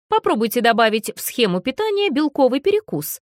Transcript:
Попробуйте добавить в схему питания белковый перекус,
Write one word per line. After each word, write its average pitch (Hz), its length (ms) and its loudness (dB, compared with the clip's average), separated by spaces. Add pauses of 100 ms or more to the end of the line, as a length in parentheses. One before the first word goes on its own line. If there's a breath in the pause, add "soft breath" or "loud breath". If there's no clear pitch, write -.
Попробуйте 254 540 0
добавить 220 520 2
в - 60 -16
схему 185 400 0
питания 403 480 -2
белковый 277 520 2
перекус, 381 600 -2 (160)